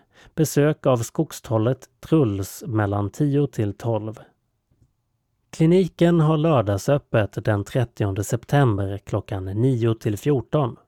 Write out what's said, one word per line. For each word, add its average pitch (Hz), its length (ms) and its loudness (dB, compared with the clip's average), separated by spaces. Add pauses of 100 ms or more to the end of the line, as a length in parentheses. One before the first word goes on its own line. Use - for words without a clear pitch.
(340)
Besök 147 520 0
av 131 100 4
skogstrollet 117 920 -4 (120)
Truls 104 680 0
mellan 104 440 -2
tio 143 360 0
till 104 280 -4
tolv. 110 440 -4 (1300)
Kliniken 170 680 2
har 156 160 2
lördagsöppet 120 1080 0
den 101 200 0
trettionde 107 600 -4
september 101 760 0
klockan 98 460 -6
nio 113 500 0
till 104 240 -4
fjorton. 139 580 -2 (120)